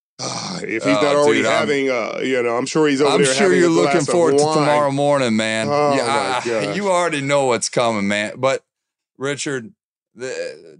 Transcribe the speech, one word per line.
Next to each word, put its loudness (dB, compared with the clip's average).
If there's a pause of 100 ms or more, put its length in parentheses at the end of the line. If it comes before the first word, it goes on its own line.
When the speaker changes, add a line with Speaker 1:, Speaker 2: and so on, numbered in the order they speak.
(200)
Speaker 1:
uh, -8
if -6
he's 2
Speaker 2:
Oh, 2
Speaker 1:
not 2
already 4
Speaker 2:
dude, 0
I'm 2
Speaker 1:
having, 0
uh, -4
you 0
know, 0
I'm -2
sure 2
he's 2
over 4
Speaker 2:
I'm 4
Speaker 1:
there 2
Speaker 2:
sure 2
Speaker 1:
having 4
Speaker 2:
you're 4
Speaker 1:
a 2
glass 2
Speaker 2:
looking 2
Speaker 1:
of -2
Speaker 2:
forward 2
to 4
Speaker 1:
wine. 0
Speaker 2:
tomorrow 2
morning, 2
man. 0
Speaker 1:
Oh, 2
Speaker 2:
Yeah, -2
Speaker 1:
my -2
Speaker 2:
I, -2
Speaker 1:
gosh. -4
Speaker 2:
you -2
already 0
know 0
what's 0
coming, 0
man. -2
But, -2 (540)
Richard, -6 (420)
the, -12